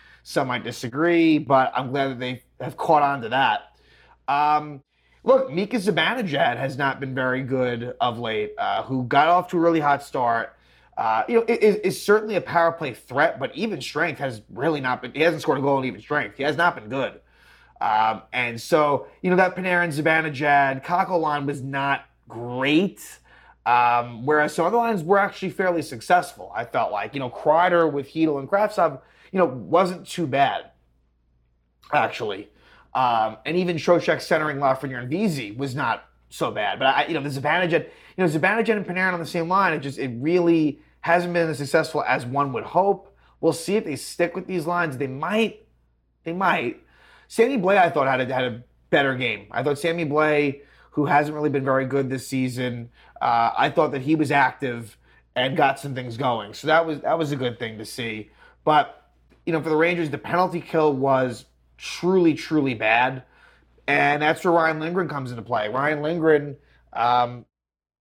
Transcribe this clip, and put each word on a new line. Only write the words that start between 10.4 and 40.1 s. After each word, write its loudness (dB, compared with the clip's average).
Uh, 0
you 0
know, 4
it, 0
it, 4
is -2
certainly 2
a 0
power 2
play -8
threat, -2
but -6
even -4
strength -4
has -8
really -2
not -2
been, -12
he 0
hasn't 2
scored 0
a -4
goal 2
in -4
even -8
strength. -4
He -4
has 0
not 2
been -16
good. -4
Um, 2
and -4
so, 2
you 0
know, 4
that 4
Panarin, 0
Zibanejad, 2
Kakko 0
line -2
was -6
not -4
great. 0
Um, 2
whereas 2
some 0
other 0
lines 0
were 4
actually -2
fairly -2
successful, -2
I -4
felt -2
like. -6
You -6
know, -6
Kreider 4
with -4
Chytil 2
and -10
Kravtsov, 2
you 0
know, 6
wasn't 0
too -4
bad, 0
actually. -2
Um, 0
and -2
even 0
Trocheck 2
centering -2
Lafreniere -2
and -10
Vesey -2
was -8
not -4
so -4
bad. -4
But, 0
I, 4
you -4
know, -4
the -6
Zibanejad, 0
you 0
know, 4
Zibanejad 2
and -6
Panarin -2
on -4
the -8
same -4
line, 2
it -2
just, -8
it -4